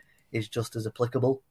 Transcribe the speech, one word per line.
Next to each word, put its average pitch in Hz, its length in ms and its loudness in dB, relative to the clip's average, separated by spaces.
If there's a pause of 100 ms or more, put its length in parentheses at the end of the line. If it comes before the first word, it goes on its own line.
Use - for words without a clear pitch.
(320)
is 110 160 -2
just - 300 -4
as 110 100 -4
applicable." 123 640 2